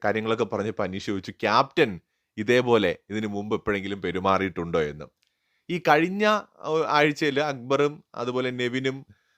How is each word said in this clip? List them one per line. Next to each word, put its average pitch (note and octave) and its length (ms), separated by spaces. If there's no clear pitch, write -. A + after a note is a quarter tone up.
കാര്യങ്ങളൊക്കെ A2 380
പറഞ്ഞപ്പോ G#2 400
അനീഷ് F#2+ 220
ചോദിച്ചു, G2 260
"ക്യാപ്റ്റൻ A2+ 680
ഇതേപോലെ A2+ 600
ഇതിനു G#2+ 180
മുമ്പ് G#2 280
എപ്പോഴെങ്കിലും G2 460
പെരുമാറിയിട്ടുണ്ടോ?" F2+ 800
എന്ന്. D2 240
ഈ F3 100
കഴിഞ്ഞ, E3+ 460
ആ, D#3+ 640
ആഴ്ചയിൽ D3 520
അക്ബറും C#3+ 640
അതുപോലെ B2+ 360
നെവിനും, C3 540